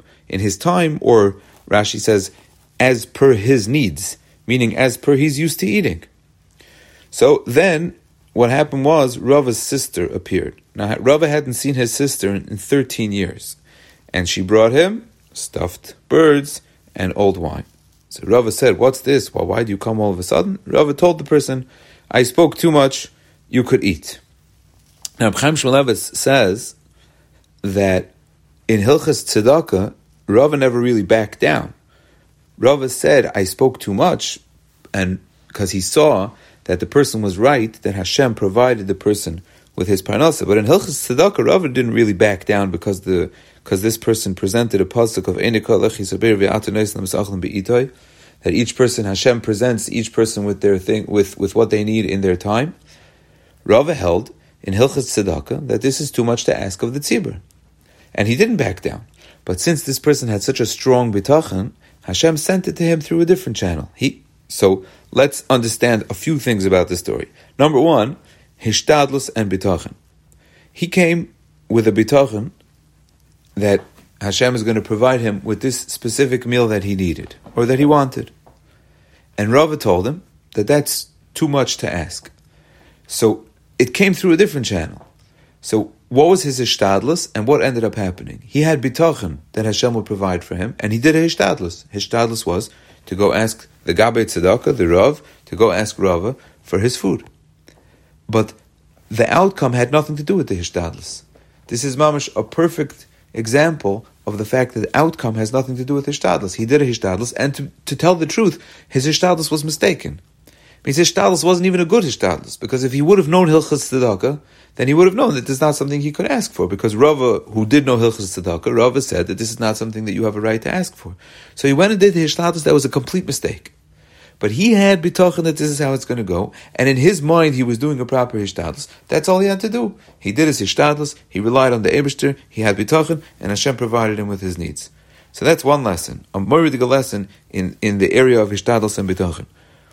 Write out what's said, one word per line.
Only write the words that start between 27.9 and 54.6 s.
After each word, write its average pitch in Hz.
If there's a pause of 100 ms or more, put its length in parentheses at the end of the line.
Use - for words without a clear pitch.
in 110
Hilchas 139
Tzedakah, 110 (340)
Rava 135
never 127
really 120
backed 110
down. - (840)
Rava 131
said, 143
"I 98
spoke 127
too -
much," 143 (540)
and 92 (320)
'cause 98
he 95
saw 113 (320)
that 90
the -
person 131
was 98
right, 113 (100)
that 101
Hashem 101
provided 107
the 98
person 95 (340)
with 90
his 98
parnasa. 139
But 101
in 107
Hilchas 139 (100)
Tzedakah, 165
Rava 185
didn't 123
really 110
back 98
down 101
because 90
the, 92 (340)
'cause 95
this 113
person 107
presented 101
a 92
pasuk 107
of 92
"Eine 107
kol 107
elecha 98
yisaberu 101
ve'ata 98
noisin 107
lahem 98
es 92
achlam 98
be'itoi," 120 (500)
that 87
each 113
person, 117
Hashem 107
presents 113
each 110
person 107
with 98
their 98
thing, 107
with, 104
with 95
what 110
they 107
need 107
in 98
their 95
time. 113 (920)
Rava 147
held 95 (320)